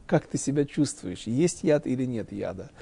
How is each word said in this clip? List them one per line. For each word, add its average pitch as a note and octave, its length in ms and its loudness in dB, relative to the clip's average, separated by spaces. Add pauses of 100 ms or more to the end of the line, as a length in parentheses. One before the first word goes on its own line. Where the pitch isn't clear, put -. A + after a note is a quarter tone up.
как - 200 2
ты - 120 -4
себя C#3+ 260 0
чувствуешь, - 600 -2
есть D3 380 2
яд D3 220 4
или B2+ 180 0
нет A#2 280 -4
яда. G2 380 -6 (120)